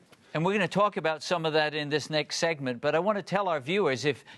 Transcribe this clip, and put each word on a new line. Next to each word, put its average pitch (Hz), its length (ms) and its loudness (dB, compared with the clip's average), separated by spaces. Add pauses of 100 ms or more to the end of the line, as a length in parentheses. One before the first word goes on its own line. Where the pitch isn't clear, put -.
(340)
And 156 100 0
we're 190 80 2
gonna 202 160 2
talk 202 300 2
about 156 220 -2
some 170 240 -2
of 160 100 0
that 156 200 2
in 147 140 -4
this 143 220 -2
next 151 260 -2
segment, 139 440 -2
but 147 140 0
I 160 60 4
wanna 202 220 0
tell 190 260 -2
our 160 100 0
viewers, 135 460 0
if 143 200 0 (140)